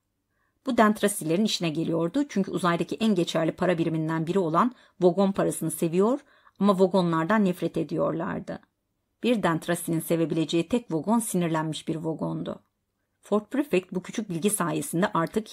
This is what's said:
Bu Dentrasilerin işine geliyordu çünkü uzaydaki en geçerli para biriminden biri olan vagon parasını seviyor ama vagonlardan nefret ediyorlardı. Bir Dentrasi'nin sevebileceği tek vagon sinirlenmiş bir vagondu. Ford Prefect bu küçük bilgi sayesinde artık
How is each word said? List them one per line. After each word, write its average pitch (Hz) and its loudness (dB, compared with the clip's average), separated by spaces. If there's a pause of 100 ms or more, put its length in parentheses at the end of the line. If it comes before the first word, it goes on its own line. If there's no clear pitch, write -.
(680)
Bu 254 -2
Dentrasilerin 208 2
işine 180 -2
geliyordu 165 -2
çünkü 196 -2
uzaydaki 170 -2
en 220 2
geçerli 165 0
para 180 0
biriminden 160 -2
biri 175 0
olan 175 2 (260)
vagon 190 4
parasını 165 -2
seviyor 185 0 (400)
ama 196 4
vagonlardan 180 2
nefret 175 -2
ediyorlardı. 160 -4 (600)
Bir 220 2
Dentrasi'nin 165 0
sevebileceği 165 0
tek 240 -2
vagon 196 0
sinirlenmiş 160 -2
bir 160 -2
vagondu. 160 -6 (600)
Ford 208 0
Prefect 254 0
bu 180 -4
küçük - -8
bilgi 170 0
sayesinde 160 -2
artık 170 0